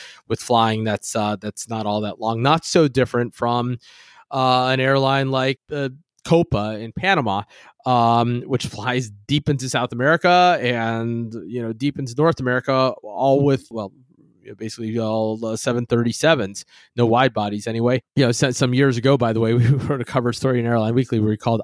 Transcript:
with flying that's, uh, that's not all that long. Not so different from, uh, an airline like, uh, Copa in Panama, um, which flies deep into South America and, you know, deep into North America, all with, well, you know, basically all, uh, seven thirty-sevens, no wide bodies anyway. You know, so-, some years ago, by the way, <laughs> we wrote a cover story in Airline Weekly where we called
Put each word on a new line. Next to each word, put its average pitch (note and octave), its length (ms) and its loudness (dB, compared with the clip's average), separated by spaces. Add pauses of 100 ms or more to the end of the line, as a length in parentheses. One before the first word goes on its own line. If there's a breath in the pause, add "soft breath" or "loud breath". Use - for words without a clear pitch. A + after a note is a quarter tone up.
(260 loud breath)
with - 140 -4
flying A2+ 420 2
that's, G#2+ 320 -4
uh, G#2+ 220 -2
that's G#2 320 -12
not A2 180 -8
all G#2 140 -2
that G#2 200 -8
long. A2+ 220 -4
Not D3 220 2
so D#3+ 240 2
different A#2+ 480 -2
from, A#2+ 420 -2 (540 loud breath)
uh, B2+ 340 2
an C3 140 0
airline C3+ 500 2
like, C3 300 -2 (100)
uh, C#3 200 -6 (340)
Copa A2 540 0
in A2 140 -12
Panama, A#2+ 520 0 (420 loud breath)
um, A#2+ 560 2
which B2+ 240 -4
flies B2 440 -4 (160)
deep D3 220 0
into C3+ 220 -2
South B2 220 -2
America E3+ 680 4
and, A#2 720 -2 (140)
you A#2+ 160 -8
know, A2+ 100 -6
deep C3+ 260 -4
into B2+ 200 -8
North D#3 200 2
America, C3 520 0 (120)
all C3 400 2
with, C#3 280 2
well, A2 220 -8 (500)
you G#2+ 80 -20
know, G#2 40 -18
basically A2+ 440 -6
all, A2 440 -2
uh, A2+ 140 -4
seven A#2+ 300 -2
thirty-sevens, A#2+ 800 0 (300 soft breath)
no A#2+ 100 4
wide A#2+ 260 4
bodies G#2 340 -4
anyway. A#2 360 0 (120)
You C#3 120 4
know, A#2 60 2
so-, C3 180 0
some B2 240 0
years C3 240 2
ago, C3+ 180 4
by A#2 160 0
the A2 80 0
way, A2+ 140 2
<laughs> - 0 -
we A#2+ 140 4
wrote C#3 340 0
a - 20 -6
cover A#2+ 300 -2
story B2+ 260 0
in A#2 60 -2
Airline A#2 280 0
Weekly A#2+ 240 0
where G#2+ 120 2
we G#2+ 80 -2
called A#2 260 -2